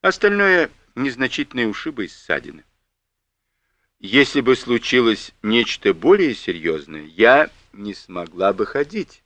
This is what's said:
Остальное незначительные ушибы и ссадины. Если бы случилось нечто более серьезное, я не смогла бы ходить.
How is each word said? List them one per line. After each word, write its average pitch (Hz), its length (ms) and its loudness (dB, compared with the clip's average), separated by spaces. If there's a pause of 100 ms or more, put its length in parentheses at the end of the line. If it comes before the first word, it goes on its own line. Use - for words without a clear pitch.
Остальное 190 680 2 (260)
незначительные 127 720 -4
ушибы 110 380 -6
и - 20 -14
ссадины. - 560 -10 (1400)
Если 131 420 2
бы 123 140 4
случилось 117 760 0 (120)
нечто 107 500 0
более 147 400 2
серьезное, 78 720 -8
я 113 460 4 (200)
не 101 220 -12
смогла 87 580 -4
бы 98 140 -2
ходить. 147 600 -8